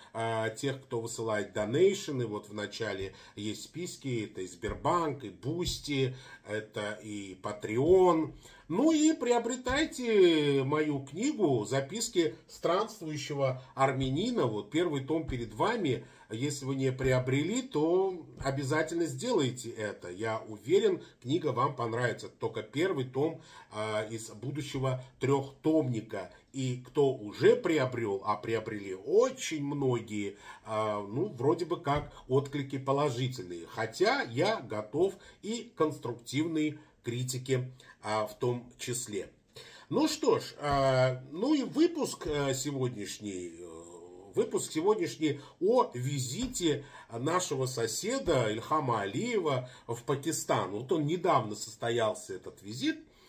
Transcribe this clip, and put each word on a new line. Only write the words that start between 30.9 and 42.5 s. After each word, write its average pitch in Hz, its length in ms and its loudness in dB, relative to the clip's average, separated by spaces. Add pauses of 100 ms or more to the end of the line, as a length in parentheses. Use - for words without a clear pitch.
ну, 123 280 -4
вроде 160 360 2
бы 160 160 -4
как 147 320 -2 (140)
отклики 135 500 0
положительные. 127 880 -2
Хотя 185 560 0
я 160 400 0
готов 135 540 -2 (260)
и 220 320 -6
к - 60 -8
конструктивной 151 1000 -2 (260)
критике, 127 680 -2 (320)
а, 107 240 0
в - 100 -14
том 123 400 -2
числе. 104 540 -6 (580)
Ну 240 180 4
что - 320 2
ж, - 200 -8
а, 131 720 4
ну 226 240 2
и 269 80 2
выпуск, 269 640 0
а, 143 260 2